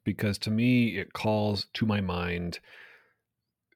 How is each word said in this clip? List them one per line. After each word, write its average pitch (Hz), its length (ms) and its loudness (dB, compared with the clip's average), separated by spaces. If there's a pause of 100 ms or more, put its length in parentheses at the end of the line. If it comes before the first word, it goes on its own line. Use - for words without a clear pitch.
because 101 360 0
to 110 100 -2
me, 117 480 2
it - 160 -8
calls 107 580 0
to - 140 -2
my 104 160 0
mind, 87 580 -4 (1160)